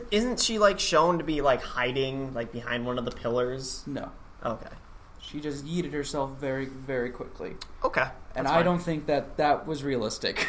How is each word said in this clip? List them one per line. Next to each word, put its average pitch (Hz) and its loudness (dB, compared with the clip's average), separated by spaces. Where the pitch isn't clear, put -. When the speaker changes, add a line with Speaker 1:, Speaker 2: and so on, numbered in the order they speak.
Speaker 1:
isn't 226 2
she, 226 2
like, 196 8
shown 170 6
to 165 -2
be, 151 2
like, 135 6
hiding, 131 0
like, 117 -4
behind 120 -4
one 123 0
of 120 -2
the 120 -2
pillars? 123 -2
Speaker 2:
No. 135 -6
Speaker 1:
Okay. 113 -6
Speaker 2:
She - -10
just 143 -6
yeeted 165 -2
herself 139 -2
very, 135 -2
very 131 -4
quickly. - -8
Speaker 1:
Okay, - 2
Speaker 2:
And 151 -2
Speaker 1:
that's 143 4
Speaker 2:
I 160 6
Speaker 1:
fine. 170 6
Speaker 2:
don't 175 4
think 160 -2
that 143 0
that 156 4
was 151 -4
realistic. 113 0